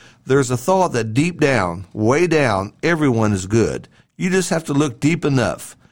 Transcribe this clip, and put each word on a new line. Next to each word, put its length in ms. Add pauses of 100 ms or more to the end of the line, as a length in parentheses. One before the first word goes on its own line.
(240)
There's 260
a 60
thought 380
that 200
deep 240
down, 540
way 340
down, 460 (100)
everyone 500
is 140
good. 400 (300)
You 120
just 220
have 140
to 80
look 260
deep 260
enough. 520 (160)